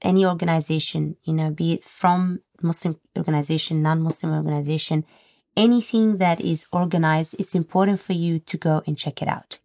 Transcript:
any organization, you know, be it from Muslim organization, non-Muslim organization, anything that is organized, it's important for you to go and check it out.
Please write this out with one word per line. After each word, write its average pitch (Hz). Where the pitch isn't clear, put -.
any 190
organization, 160
you 160
know, 156
be 165
it -
from 180
Muslim 165
organization, 156
non-Muslim 160
organization, 151
anything 220
that 175
is -
organized, 165
it's -
important 190
for -
you 170
to -
go 156
and 151
check -
it -
out. -